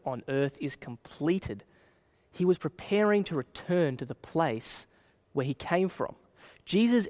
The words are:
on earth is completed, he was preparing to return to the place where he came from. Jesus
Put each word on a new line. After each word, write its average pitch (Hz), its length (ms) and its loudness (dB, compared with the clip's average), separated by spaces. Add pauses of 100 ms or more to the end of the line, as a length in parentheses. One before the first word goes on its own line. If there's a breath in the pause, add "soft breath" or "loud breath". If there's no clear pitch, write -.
on 127 220 -6
earth 139 340 0
is 139 140 -4
completed, 123 880 -4 (680 soft breath)
he 180 120 -2
was 180 140 4
preparing 208 640 2
to 175 140 -6
return 147 600 0
to 135 80 -8
the 123 120 -8
place - 720 -2 (460 soft breath)
where 135 120 0
he 139 80 -2
came 185 340 0
from. - 280 -6 (480 loud breath)
Jesus 226 460 4